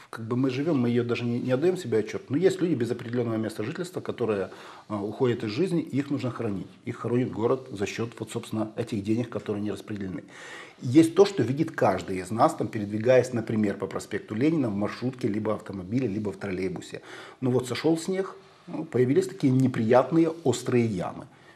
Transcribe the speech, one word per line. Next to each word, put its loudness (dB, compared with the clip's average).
как -10
бы 0
мы 2
живем, 2
мы 4
ее 2
даже -2
не, 0
не 0
отдаем 2
себе 2
отчет. -6
Но 0
есть 4
люди 2
без 0
определенного -2
места -2
жительства, -6
которые, -2
э, -4
уходят 0
из -2
жизни, 0
их -4
нужно -2
хоронить. -4
Их -6
хоронит 0
город 0
за -4
счет, -4
вот, -8
собственно, -4
этих -4
денег, 0
которые -4
не -4
распределены. -8
Есть 6
то, 8
что 0
видит 0
каждый 0
из -8
нас, 4
там, -4
передвигаясь, 2
например, 0
по -4
проспекту -8
Ленина 2
в -4
маршрутке, -2
либо 0
автомобиле, -4
либо -2
в -8
троллейбусе. -6
Ну 0
вот 2
сошел 2
снег, -4
ну, -6
появились 2
такие 0
неприятные 4
острые 2
ямы. -4